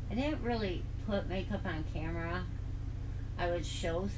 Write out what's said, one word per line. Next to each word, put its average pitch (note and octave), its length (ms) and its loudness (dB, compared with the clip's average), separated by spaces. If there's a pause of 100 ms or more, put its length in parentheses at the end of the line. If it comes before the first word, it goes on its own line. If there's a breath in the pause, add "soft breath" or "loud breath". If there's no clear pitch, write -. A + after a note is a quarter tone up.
(100)
I G3 40 0
didn't C#4+ 280 2
really A3 400 2 (240)
put G3+ 220 2
makeup F#3 380 0
on D#3+ 260 0
camera. E3+ 520 0 (920)
I F3 120 2
would E3+ 140 2
show F3 540 0